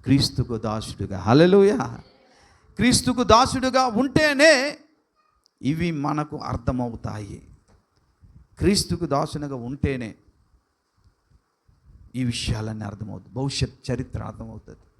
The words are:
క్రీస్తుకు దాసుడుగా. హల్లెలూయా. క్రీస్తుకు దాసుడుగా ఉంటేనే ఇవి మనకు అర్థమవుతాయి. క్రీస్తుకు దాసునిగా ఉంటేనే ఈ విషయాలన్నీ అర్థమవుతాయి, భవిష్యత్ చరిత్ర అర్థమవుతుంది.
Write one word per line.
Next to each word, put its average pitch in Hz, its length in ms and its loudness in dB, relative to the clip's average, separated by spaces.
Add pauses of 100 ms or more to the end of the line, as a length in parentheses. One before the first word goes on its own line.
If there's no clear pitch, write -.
క్రీస్తుకు 127 540 2
దాసుడుగా. 104 600 -6
హల్లెలూయా. 175 800 4 (760)
క్రీస్తుకు 247 460 2
దాసుడుగా 254 640 4
ఉంటేనే 277 920 4 (840)
ఇవి 165 280 -2
మనకు 151 460 -4
అర్థమవుతాయి. 117 1120 -6 (1080)
క్రీస్తుకు 175 480 0
దాసునిగా 143 480 -4
ఉంటేనే 123 600 -6 (2000)
ఈ 127 100 -4
విషయాలన్నీ 110 600 -4
అర్థమవుతాయి, 101 500 -12
భవిష్యత్ 131 580 -4
చరిత్ర 120 300 -8
అర్థమవుతుంది. 110 560 -16 (220)